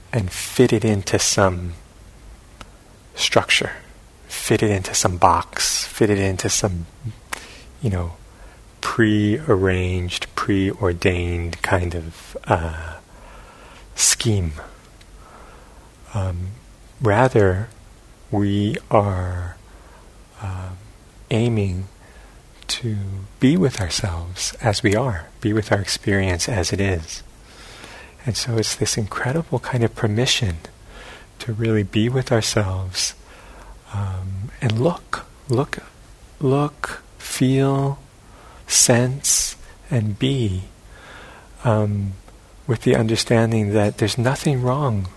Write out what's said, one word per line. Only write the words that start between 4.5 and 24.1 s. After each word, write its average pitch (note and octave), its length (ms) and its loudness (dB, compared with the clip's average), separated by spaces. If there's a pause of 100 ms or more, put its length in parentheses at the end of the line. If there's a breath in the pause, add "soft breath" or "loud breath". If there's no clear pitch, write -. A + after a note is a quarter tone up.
it A2 80 2
into G2 240 -2
some F2+ 240 0
box, - 680 2
fit - 280 2
it G2+ 80 2
into G2 280 0
some, F2+ 380 -2 (960 loud breath)
you C3 80 0
know, F2 240 -4 (680 loud breath)
prearranged, F#2+ 1500 2
preordained F2 1300 0
kind F2 320 0
of, D#2+ 520 -12
uh, E2 500 -2 (1000 loud breath)
scheme. F#2+ 580 0 (1600 loud breath)
Um, F#2 380 -4 (500)
rather, G#2+ 680 4 (640)
we G2+ 460 0 (120)
are, F#2 680 0 (840 loud breath)
um, F#2 360 -10 (520)
aiming G2+ 600 0 (800 loud breath)
to A2+ 280 -4 (440)
be C#3+ 180 4
with D#3 240 0
ourselves E2+ 800 -6